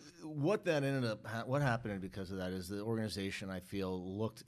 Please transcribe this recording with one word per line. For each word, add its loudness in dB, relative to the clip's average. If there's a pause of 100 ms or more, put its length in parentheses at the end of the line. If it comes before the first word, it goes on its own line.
(240)
what 2
that 6
ended 2
up -4
ha-, -4
what 2
happened 2
because -6
of -2
that 0
is -4
the -4
organization, -2
I -4
feel, -2
looked -2